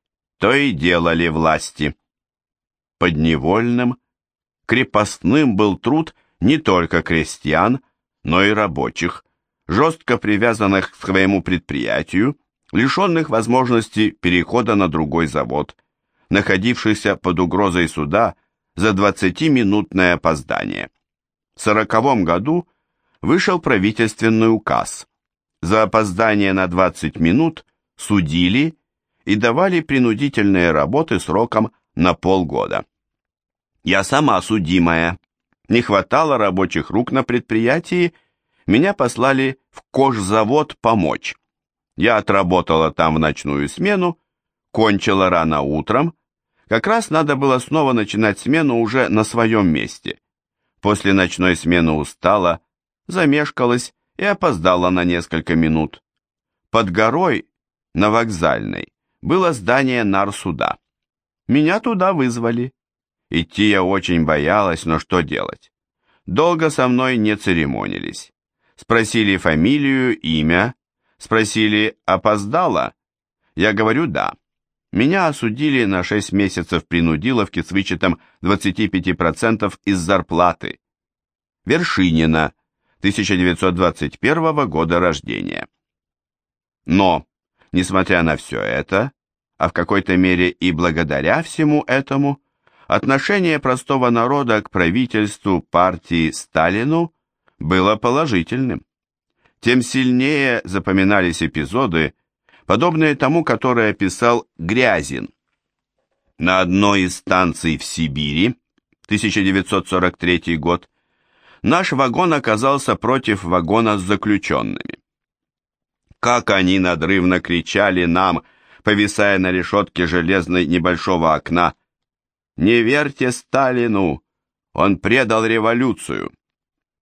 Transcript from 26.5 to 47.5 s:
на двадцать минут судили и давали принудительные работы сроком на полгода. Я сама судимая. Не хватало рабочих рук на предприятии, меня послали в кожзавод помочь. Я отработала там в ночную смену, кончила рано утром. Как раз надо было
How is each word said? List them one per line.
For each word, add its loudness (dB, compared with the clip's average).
на 0
двадцать -2
минут 2
судили 0
и 2
давали 0
принудительные 2
работы 0
сроком -2
на 2
полгода. -2
Я 2
сама 2
судимая. 0
Не 2
хватало 0
рабочих -2
рук -2
на 0
предприятии, -2
меня 4
послали -2
в -20
кожзавод 0
помочь. 0
Я 2
отработала 2
там 0
в 0
ночную -2
смену, -2
кончила 2
рано 0
утром. -2
Как -2
раз 0
надо 0
было 2